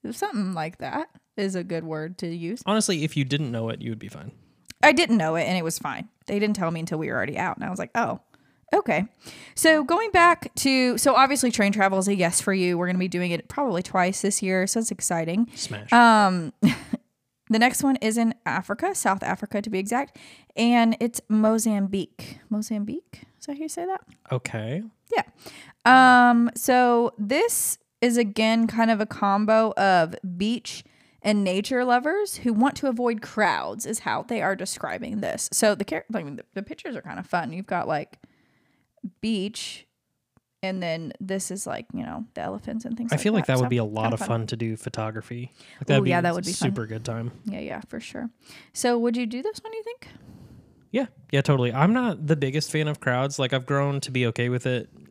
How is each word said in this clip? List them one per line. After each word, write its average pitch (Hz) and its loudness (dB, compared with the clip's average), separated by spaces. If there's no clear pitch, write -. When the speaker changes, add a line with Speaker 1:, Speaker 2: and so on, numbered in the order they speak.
Speaker 1:
Something 233 -4
like 165 -8
that 262 -8
is 196 -4
a 175 -6
good 165 -6
word 160 -8
to 180 -6
use. 170 -8
Speaker 2:
Honestly, 196 0
if 156 -2
you 139 0
didn't 139 -2
know 113 -4
it, - -8
you 120 -8
would 110 -10
be 101 -14
fine. 82 -16
Speaker 1:
I 302 8
didn't 254 2
know 160 0
it, 165 0
and 185 0
it 175 -2
was 165 -4
fine. - -8
They 202 -2
didn't 208 0
tell 175 -2
me 165 -6
until 165 -6
we 156 -4
were 120 -6
already 123 -4
out, 180 -4
and - -8
I 185 -6
was 185 -8
like, 180 -6
"Oh, 226 -2
okay." 165 2
So 311 6
going 392 0
back 339 4
to, 254 2
so 269 4
obviously 262 4
train 202 2
travel 196 2
is 190 0
a 202 2
yes 175 2
for 196 0
you. 180 2
We're 175 0
gonna 180 0
be 185 0
doing 175 -2
it - -6
probably 226 -2
twice 185 0
this 196 0
year, 185 2
so 226 0
it's 226 -2
exciting. 180 -2
Speaker 2:
Smash. - -6
Speaker 1:
Um, 208 6
<laughs> - -2
the 220 4
next 254 4
one 269 4
is 220 0
in 226 2
Africa, 208 -4
South 196 0
Africa 202 -4
to 220 -8
be 185 -4
exact, 233 -4
and 233 4
it's 233 -2
Mozambique. 214 0
Mozambique? 214 -6
Is - -16
that 285 -8
how 302 -8
you 320 -6
say 339 -8
that? 381 -6
Speaker 2:
Okay. 123 -6
Speaker 1:
Yeah. - 0
Um, 233 4
so 240 4
this 277 0
is, 240 4
again, 226 2
kind 226 2
of 208 2
a 214 -2
combo 214 2
of 180 4
beach 214 -4
and 208 2
nature 208 0
lovers 302 0
who 240 0
want 226 2
to - -2
avoid 233 -2
crowds 113 -2
is 220 -6
how - -4
they 233 -4
are 190 -2
describing - -8
this. - -6
So 214 2
the 202 -4
char-, - -6
I 208 -4
mean, 143 -10
the, - -14
the 190 -8
pictures 277 -12
are 160 -10
kind - -12
of 185 -12
fun. 170 -4
You've 185 -10
got, 180 -4
like, - -6
beach, 214 -6
and 190 -6
then 165 -6
this 190 -6
is, 196 -8
like, - -8
you - -6
know, - -10
the - -8
elephants 220 -8
and 233 -6
things 233 -4
Speaker 2:
I 156 0
Speaker 1:
like 151 -2
Speaker 2:
feel 214 2
like 214 2
Speaker 1:
that. 131 2
Speaker 2:
that 127 4
would 123 2
Speaker 1:
So, 123 -2
Speaker 2:
be 123 0
a 117 0
lot 110 -4
Speaker 1:
kinda 117 0
Speaker 2:
of 113 -2
Speaker 1:
fun. 101 -4
Speaker 2:
fun 113 -2
to 117 -6
do 113 -4
photography. 110 -10
Like, 135 -12
that'd 139 6
Speaker 1:
Ooh, - 2
Speaker 2:
be 131 2
Speaker 1:
yeah, 175 2
that 175 0
would 175 -6
be 175 -4
fun. 151 -2
Speaker 2:
super 117 -4
good 110 -10
time. 117 -6
Speaker 1:
Yeah, 202 -8
yeah, - -10
for - -12
sure. - -10
So 240 0
would 233 0
you 247 -2
do 240 -6
this 427 -6
one, 440 -12
you 453 -8
think? 480 -14
Speaker 2:
Yeah, 254 0
yeah, 135 2
totally. 127 2
I'm 156 4
not 233 -2
the 160 4
biggest 139 -4
fan 156 -2
of 147 -4
crowds. 135 -2
Like, 127 -2
I've 127 -2
grown 139 0
to - -10
be 123 0
okay 120 -2
with 123 -2
it 123 -4